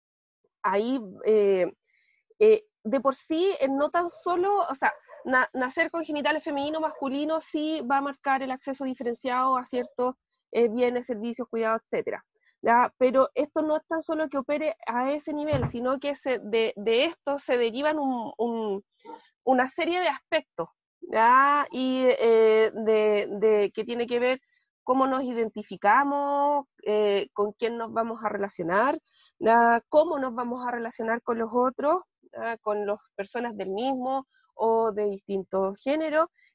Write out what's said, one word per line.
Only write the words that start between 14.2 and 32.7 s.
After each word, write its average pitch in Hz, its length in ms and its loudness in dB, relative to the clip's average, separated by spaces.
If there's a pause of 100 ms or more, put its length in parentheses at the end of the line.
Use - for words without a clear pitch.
que 277 100 -6
opere 294 380 -4 (120)
a 247 240 -2
ese 302 200 -6
nivel, 294 340 -2
sino 254 340 -4
que 285 160 -4
se, 254 240 -4
de, 226 360 -2
de 226 280 2
esto 285 340 -4
se 277 180 -2
derivan 269 440 0
un, 247 380 -4
un, 220 460 -2 (600)
una 262 240 2
serie 349 320 -2
de 349 80 0
aspectos, 277 600 -4 (320)
¿ya? 269 720 4
Y, 262 360 0
eh, 226 680 6
de, 214 560 2
de, 208 440 2
que 214 100 -6
tiene 233 220 -4
que 240 120 -2
ver 254 220 0 (440)
cómo 262 220 2
nos 262 180 -2
identificamos, 277 1400 0 (180)
eh, 208 480 0
con 208 200 -2
quién 233 260 -4
nos 226 140 -8
vamos 226 320 -4
a 214 40 -2
relacionar, 202 680 0 (480)
ah, 233 420 6
cómo 311 300 2
nos 262 160 -4
vamos 247 320 -6
a 247 40 -4
relacionar 233 520 -4
con 233 160 -2
los 226 140 -4
otros, 262 500 0 (340)
ah, 226 260 -6
con 208 240 -2